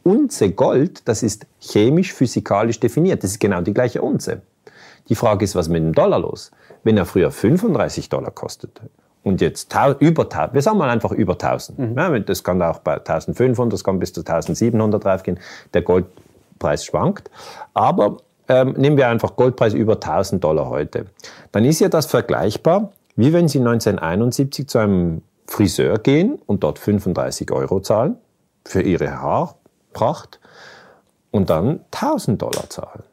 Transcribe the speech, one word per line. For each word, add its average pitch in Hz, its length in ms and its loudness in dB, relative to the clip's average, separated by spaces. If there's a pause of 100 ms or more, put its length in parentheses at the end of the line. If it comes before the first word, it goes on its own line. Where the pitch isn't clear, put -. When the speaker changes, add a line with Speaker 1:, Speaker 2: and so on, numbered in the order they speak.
Speaker 1:
Unze 208 480 2
Gold, - 580 0
das 110 140 -2
ist - 220 -4 (140)
chemisch-physikalisch 117 1200 0
definiert. 160 420 0
Das 92 100 -4
ist - 80 -8
genau 98 200 2
die 90 140 -2
gleiche 123 280 0
Unze. 233 420 -4 (640)
Die 113 60 0
Frage 107 280 2
ist, 98 120 -2
was 87 120 0
mit 82 160 0
dem 80 100 0
Dollar 92 260 4
los? - 320 -8 (340)
Wenn 110 100 4
er 95 100 2
früher 82 260 2
fünfunddreißig 143 760 0
Dollar - 240 -6
kostete - 520 -14 (400)
und 95 180 0
jetzt - 280 -2
tau-, 127 300 2
über 156 300 2
tau-, 78 240 -2
wir 139 80 2
sagen 214 160 2
mal 151 120 2
einfach 113 220 -2
über 90 260 0
tausend. - 420 -4
Speaker 2:
Mhm. 120 180 -4
Speaker 1:
Ja, 160 220 0
das 98 260 -6
kann 92 160 0
auch 82 180 -2
bei 78 200 -2
tausendfünfhundert, 117 720 -2
das 92 100 -6
kann 95 160 -2
bis 92 140 -4
zu 85 100 -8
tausendsiebenhundert 107 800 0
raufgehen. 95 320 -2 (360)
Der 87 80 2
Goldpreis - 1040 -2
schwankt. 127 440 -4 (440)
Aber, 170 440 2 (300)
ähm, 131 300 2
nehmen 143 180 4
wir 131 140 4
einfach 117 260 -2
Goldpreis 123 380 2
über 107 260 2
tausend 90 460 -2
Dollar 76 240 0
heute. - 380 -6 (440)
Dann 104 140 2
ist 156 160 2
ja 196 80 4
das 160 160 2
vergleichbar, 123 880 0 (240)
wie 131 160 4
wenn 170 160 4
Sie 139 100 0
neunzehnhunderteinundsiebzig 117 1080 0
zu - 80 0
einem 90 460 0 (220)
Friseur - 540 0
gehen 175 460 2
und 95 180 -2
dort 76 160 -2
fünfunddreißig 90 720 -2
Euro 67 300 -2
zahlen 117 340 0 (480)
für - 180 -2
Ihre 73 400 -2
Haarpracht - 1200 -6 (920)
und 95 180 0
dann 101 300 0 (100)
tausend 226 520 -2
Dollar - 280 -6
zahlen. - 440 -16